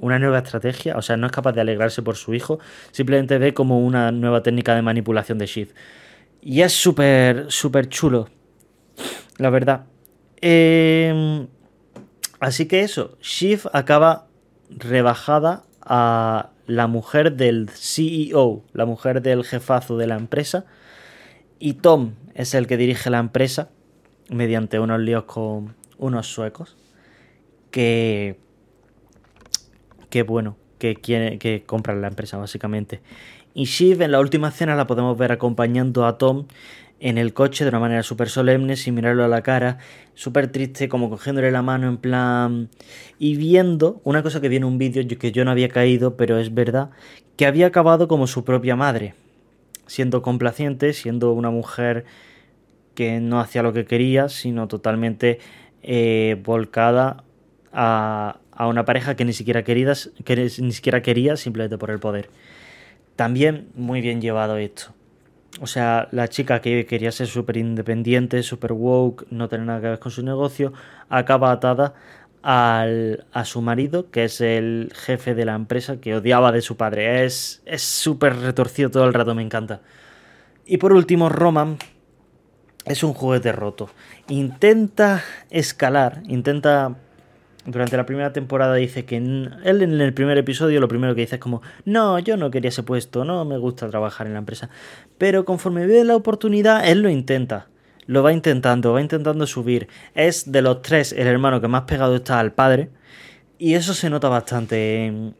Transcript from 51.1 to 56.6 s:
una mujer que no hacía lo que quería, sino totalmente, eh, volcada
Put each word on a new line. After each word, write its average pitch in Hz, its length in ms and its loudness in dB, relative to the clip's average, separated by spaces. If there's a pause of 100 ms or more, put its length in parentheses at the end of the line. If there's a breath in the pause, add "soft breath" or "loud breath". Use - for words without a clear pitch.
una 117 180 -2
mujer 117 540 -4 (880 soft breath)
que 117 240 -4
no 117 220 0
hacía 117 220 -2
lo 117 100 2
que 110 140 -4
quería, 131 420 2
sino 117 400 -6
totalmente, 113 720 -2 (440 loud breath)
eh, 113 600 0
volcada 117 800 0 (480)